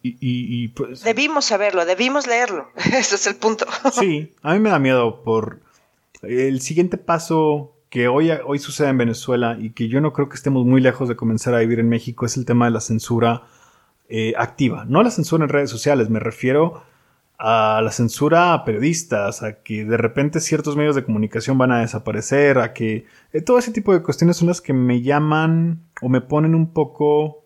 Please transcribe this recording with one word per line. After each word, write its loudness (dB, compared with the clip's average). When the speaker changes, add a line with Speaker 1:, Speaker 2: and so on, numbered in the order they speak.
Speaker 1:
Y, -6
y, -4
y, -6
pues -10
Speaker 2:
Debimos -2
saberlo, 0
debimos 0
leerlo. -2
<laughs> -20
Ese -2
es -4
el -4
punto. -2
<laughs> 0
Speaker 1:
Sí, -2
a -2
mí 2
me 2
da 2
miedo 2
por -2
el 0
siguiente 0
paso 0
que 0
hoy, 4
hoy -4
sucede -2
en 2
Venezuela -2
y -8
que -6
yo 0
no 0
creo -2
que -18
estemos 0
muy 6
lejos 2
de -2
comenzar -2
a 4
vivir 2
en 2
México, -2
es -4
el -4
tema 4
de 2
la 0
censura, 0
eh, -2
activa. -2
No 4
la 2
censura 0
en 0
redes 0
sociales, 0
me 0
refiero 0
a 2
la -2
censura 2
a -2
periodistas, -2
a -10
que -8
de 0
repente 0
ciertos -2
medios 2
de -2
comunicación -2
van 4
a 2
desaparecer, 0
a 0
que, -4
eh, -2
todo 4
ese -4
tipo 0
de 4
cuestiones 2
son 2
las -2
que -4
me 2
llaman 0
o -2
me 2
ponen 2
un 0
poco 0